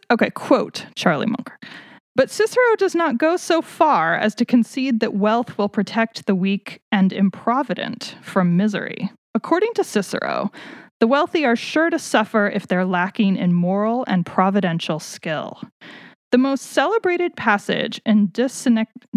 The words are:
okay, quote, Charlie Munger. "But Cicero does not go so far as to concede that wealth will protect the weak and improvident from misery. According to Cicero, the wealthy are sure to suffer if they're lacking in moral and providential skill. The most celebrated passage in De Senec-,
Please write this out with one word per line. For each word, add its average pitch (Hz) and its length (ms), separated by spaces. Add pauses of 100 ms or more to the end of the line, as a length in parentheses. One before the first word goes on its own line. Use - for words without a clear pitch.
okay, 240 220
quote, - 540 (100)
Charlie 156 320
Munger. - 320 (560)
"But 262 160
Cicero 440 460
does 381 180
not 320 220
go 320 200
so 330 240
far 180 540
as 214 200
to 233 100
concede 254 560
that 220 120
wealth 214 440
will 202 120
protect - 560
the 196 100
weak 196 440 (120)
and 190 220
improvident - 1080
from 175 360
misery. 196 540 (240)
According 370 400
to 392 80
Cicero, - 680 (500)
the 226 60
wealthy 294 380
are 233 120
sure 320 320
to 330 100
suffer 214 500
if - 180
they're 185 180
lacking 185 500
in 180 180
moral 202 540
and 180 180
providential 185 720
skill. - 640 (680)
The 254 60
most 269 300
celebrated 349 680
passage - 720
in 208 220
De 226 180
Senec-, 226 400 (320)